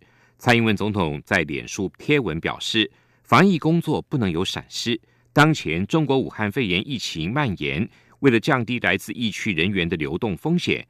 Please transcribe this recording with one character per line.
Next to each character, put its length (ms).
蔡 180
英 80
文 140
总 160
统 320
在 200
脸 220
书 300
贴 240
文 200
表 200
示， 320
防 240
疫 120
工 220
作 220
不 160
能 120
有 140
闪 240
失。 320
当 220
前 320
中 180
国 140
武 100
汉 240
肺 140
炎 200
疫 120
情 340
蔓 300
延， 260
为 120
了 80
降 240
低 180
来 180
自 140
疫 180
区 240
人 160
员 180
的 80
流 220
动 180
风 220
险， 320